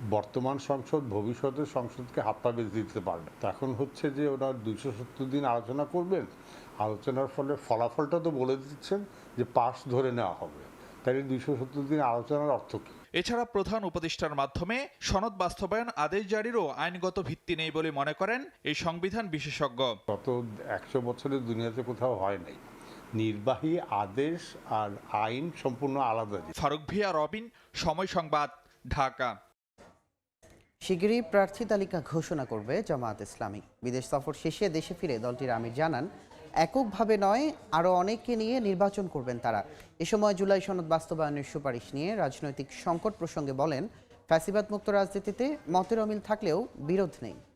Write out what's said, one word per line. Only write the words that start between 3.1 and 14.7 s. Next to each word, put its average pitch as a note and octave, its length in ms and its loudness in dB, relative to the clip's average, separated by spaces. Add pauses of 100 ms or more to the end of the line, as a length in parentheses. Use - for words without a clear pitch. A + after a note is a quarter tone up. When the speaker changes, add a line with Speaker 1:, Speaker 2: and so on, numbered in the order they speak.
Speaker 1:
না। - 120 -16
তো - 120 -6
এখন C3+ 180 -2 (100)
হচ্ছে C#3 260 -2 (100)
যে D3 80 0 (100)
ওরা C3+ 140 0 (180)
দুইশো A2+ 320 -2
সত্তর B2 360 -6
দিন C#3+ 180 2
আলোচনা A#2+ 320 0 (100)
করবেন, F3 300 2 (600)
আলোচনার B2 500 0
ফলে C#3+ 180 0 (140)
ফলাফলটা C3 580 2
তো E3 60 4 (100)
বলে B2+ 140 4 (100)
দিচ্ছেন D3 360 -4 (380)
যে B2 60 4 (120)
পাস B2 200 4 (180)
ধরে C3 240 4
নেওয়া F#2+ 220 2
হবে, - 220 -10 (400)
তাই B2+ 120 4 (180)
দুইশো C3 280 0
সত্তর C3+ 320 -4
দিন D3+ 80 4 (120)
আলোচনার D3 460 2
অর্থ - 140 -8 (120)
কী? - 80 -18 (280)
Speaker 2:
এছাড়া A#3+ 240 0 (100)
প্রধান G3+ 260 2 (100)
উপদেষ্টার D#3+ 500 -2
মাধ্যমে F3 360 0 (320)